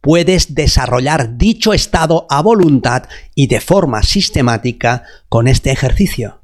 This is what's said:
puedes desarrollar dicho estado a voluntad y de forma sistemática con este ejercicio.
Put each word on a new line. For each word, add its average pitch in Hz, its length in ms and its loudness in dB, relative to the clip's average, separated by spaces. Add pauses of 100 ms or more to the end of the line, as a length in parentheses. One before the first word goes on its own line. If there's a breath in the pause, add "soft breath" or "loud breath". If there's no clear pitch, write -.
puedes 165 540 0
desarrollar 131 840 -2
dicho 214 340 0
estado 165 560 0
a 143 140 0
voluntad 151 640 2 (300 loud breath)
y 139 120 2
de 120 140 0
forma 147 420 0
sistemática 120 1000 -2 (240 loud breath)
con 117 200 2
este 131 220 0
ejercicio. 131 720 -2